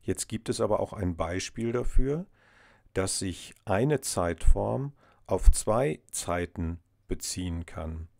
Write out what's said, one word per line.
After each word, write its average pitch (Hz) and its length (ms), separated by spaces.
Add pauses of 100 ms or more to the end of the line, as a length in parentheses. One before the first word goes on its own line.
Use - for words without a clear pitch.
Jetzt - 280
gibt - 220
es 113 100
aber 101 200
auch 98 120
ein 90 240
Beispiel 92 560
dafür, 135 540 (680)
dass 95 260
sich - 360 (100)
eine 127 360
Zeitform 107 920 (340)
auf - 240
zwei 123 500 (100)
Zeiten 85 680 (300)
beziehen 85 580
kann 80 400 (140)